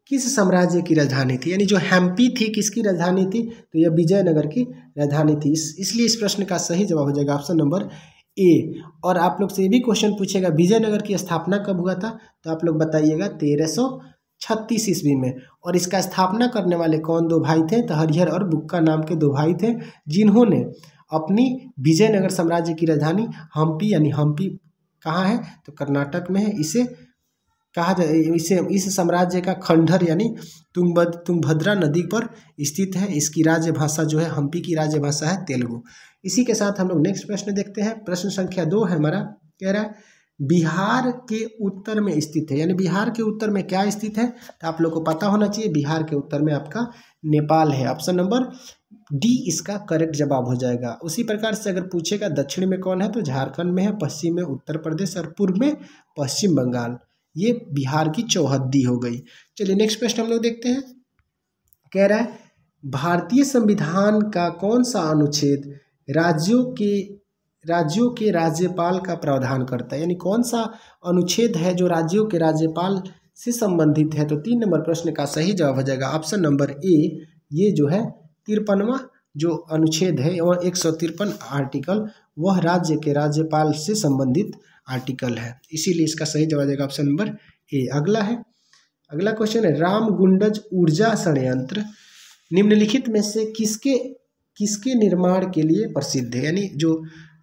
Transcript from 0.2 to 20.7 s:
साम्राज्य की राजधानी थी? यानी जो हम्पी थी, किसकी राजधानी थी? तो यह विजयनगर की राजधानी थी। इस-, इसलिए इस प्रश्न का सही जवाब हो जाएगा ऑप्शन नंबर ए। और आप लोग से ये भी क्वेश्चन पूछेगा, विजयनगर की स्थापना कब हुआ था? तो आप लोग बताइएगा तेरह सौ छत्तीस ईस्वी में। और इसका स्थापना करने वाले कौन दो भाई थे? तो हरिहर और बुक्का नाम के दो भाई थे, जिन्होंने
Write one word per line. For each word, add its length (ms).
साम्राज्य 460
की 120
राजधानी 440
थी? 140
यानी 140
जो 120
हम्पी 520
थी, 240
किसकी 280
राजधानी 440
थी? 180
तो 60
यह 100
विजयनगर 580
की 140
राजधानी 380
थी। 180
इस-, 260
इसलिए 260
इस 100
प्रश्न 280
का 140
सही 280
जवाब 200
हो 60
जाएगा 240
ऑप्शन 200
नंबर 340
ए। 340
और 140
आप 240
लोग 100
से 120
ये 60
भी 100
क्वेश्चन 320
पूछेगा, 380
विजयनगर 520
की 160
स्थापना 400
कब 220
हुआ 140
था? 260
तो 80
आप 140
लोग 120
बताइएगा 500
तेरह 400
सौ 340
छत्तीस 480
ईस्वी 260
में। 180
और 120
इसका 260
स्थापना 460
करने 280
वाले 220
कौन 300
दो 120
भाई 220
थे? 200
तो 120
हरिहर 340
और 220
बुक्का 300
नाम 240
के 120
दो 140
भाई 240
थे, 220
जिन्होंने 580